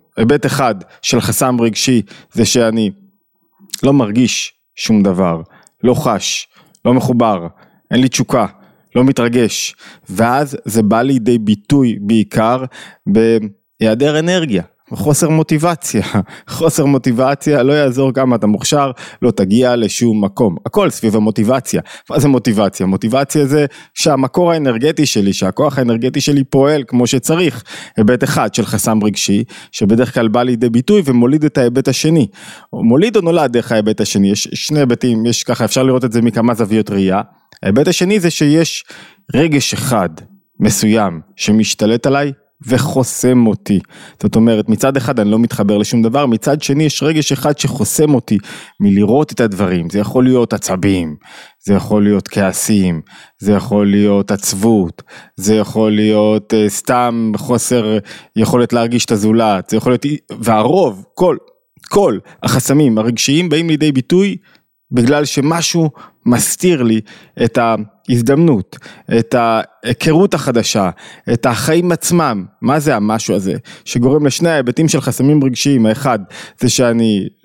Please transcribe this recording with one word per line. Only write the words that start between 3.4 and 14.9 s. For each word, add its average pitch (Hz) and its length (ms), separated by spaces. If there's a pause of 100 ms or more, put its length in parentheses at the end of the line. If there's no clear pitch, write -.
לא 139 100
מרגיש 120 600 (220)
שום 107 280
דבר, 90 380 (420)
לא 123 100
חש, 120 540 (380)
לא 123 80
מחובר, 113 540 (440)
אין 117 100
לי 131 80
תשוקה, 120 360 (500)
לא 123 80
מתרגש, 120 720 (340)
ואז 123 560
זה 110 180
בא 110 180
לידי 123 360
ביטוי 110 640
בעיקר 110 600 (440)
בהיעדר 113 1120
אנרגיה, 160 440 (320)